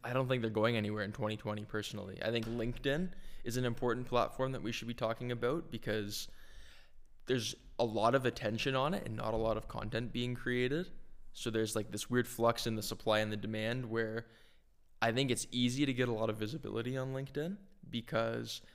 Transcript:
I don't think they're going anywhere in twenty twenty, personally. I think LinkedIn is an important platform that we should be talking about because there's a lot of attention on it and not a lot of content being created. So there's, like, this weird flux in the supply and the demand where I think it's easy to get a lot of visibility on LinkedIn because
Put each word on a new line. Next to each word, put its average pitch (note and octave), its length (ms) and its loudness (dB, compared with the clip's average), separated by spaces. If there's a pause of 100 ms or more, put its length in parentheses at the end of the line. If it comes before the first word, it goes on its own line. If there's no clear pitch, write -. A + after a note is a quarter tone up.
I - 80 -6
don't C3 160 2
think B2+ 140 2
they're A2+ 100 0
going A2 240 4
anywhere G#2+ 300 0
in G#2 80 -4
twenty G#2+ 240 -2
twenty, G#2+ 260 -4
personally. G#2 580 -6
I A2+ 100 0
think A#2 160 0
LinkedIn B2 640 0 (340)
is A#2 120 -2
an B2+ 80 2
important A#2+ 420 0
platform C3 440 2
that C3 100 -4
we G#2+ 120 -2
should A#2 140 -6
be A#2+ 60 -4
talking A#2+ 380 -2
about B2 400 0
because G#2 560 -2 (1000)
there's A#2 280 2 (240)
a A#2+ 60 6
lot A2+ 300 6
of B2+ 100 6
attention A#2 500 0
on C#3 180 2
it G3+ 120 -2
and A2 100 -4
not A2+ 180 -2
a A2+ 40 2
lot A2 200 4
of A2 100 -6
content A#2 440 -4
being B2 240 -2
created. B2+ 520 0 (460)
So - 160 -4
there's, A2 260 2
like, G#2 160 -2
this - 180 -4
weird A#2+ 180 4
flux A#2 400 4
in A2+ 80 0
the G#2+ 80 -2
supply G#2+ 360 6
and G#2+ 120 2
the G#2+ 60 -2
demand A2 480 -2
where A2+ 400 -2 (760)
I A#2 100 4
think B2+ 200 4
it's - 200 0
easy B2 340 2
to C3+ 80 2
get B2 140 2
a A#2+ 60 0
lot A2 160 0
of G2+ 80 0
visibility A2+ 600 -4
on C3 160 -4
LinkedIn C#3 440 -4 (320)
because A2+ 720 -2 (140)